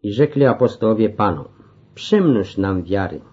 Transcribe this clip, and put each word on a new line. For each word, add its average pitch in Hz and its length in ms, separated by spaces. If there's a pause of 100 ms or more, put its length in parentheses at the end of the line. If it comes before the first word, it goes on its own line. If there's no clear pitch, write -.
I 104 100
rzekli 139 320
apostołowie 113 680
Panu: 95 340 (500)
„Przymnóż 143 640
nam 95 240
wiary”. 87 380 (120)